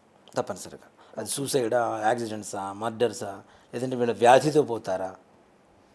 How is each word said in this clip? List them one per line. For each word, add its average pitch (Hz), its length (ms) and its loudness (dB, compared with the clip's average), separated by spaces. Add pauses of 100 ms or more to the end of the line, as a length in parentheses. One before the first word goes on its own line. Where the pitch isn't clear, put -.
(360)
తప్పనిసరిగా. 92 520 -8 (300)
అది 107 120 -10
సూసైడా, 117 760 -2
యాక్సిడెంట్సా, 107 720 -4
మర్డర్సా, 110 680 -2 (340)
లేదంటే 127 220 -4
వీళ్ళ 120 180 0
వ్యాధితో 135 480 6
పోతారా, 95 540 -4 (800)